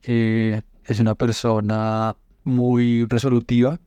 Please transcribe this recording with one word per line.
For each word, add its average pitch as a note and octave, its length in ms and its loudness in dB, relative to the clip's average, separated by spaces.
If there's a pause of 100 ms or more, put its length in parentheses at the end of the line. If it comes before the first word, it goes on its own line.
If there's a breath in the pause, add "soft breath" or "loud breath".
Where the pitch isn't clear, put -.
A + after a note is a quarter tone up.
Eh, A2 600 0 (220)
es G#2 140 -4
una A2 160 2
persona A2 1000 -2 (260)
muy A#2+ 640 2
resolutiva B2 840 0